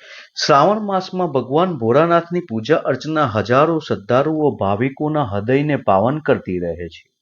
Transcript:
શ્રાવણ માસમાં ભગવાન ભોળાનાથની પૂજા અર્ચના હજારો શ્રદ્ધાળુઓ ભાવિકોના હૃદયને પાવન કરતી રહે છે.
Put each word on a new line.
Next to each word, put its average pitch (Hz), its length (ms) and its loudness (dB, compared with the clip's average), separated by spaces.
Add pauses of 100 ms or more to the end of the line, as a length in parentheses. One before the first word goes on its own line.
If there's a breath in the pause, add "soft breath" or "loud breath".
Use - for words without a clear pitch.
(460 loud breath)
શ્રાવણ 165 340 4
માસમાં 190 480 -4
ભગવાન 147 500 0
ભોળાનાથની 170 600 2
પૂજા 117 380 -2
અર્ચના 151 480 -2
હજારો 123 540 2
શ્રદ્ધાળુઓ 135 760 0
ભાવિકોના 135 680 -2
હૃદયને 127 520 -2
પાવન 113 440 2
કરતી 92 400 -4
રહે 85 280 -6
છે. - 240 -20 (100)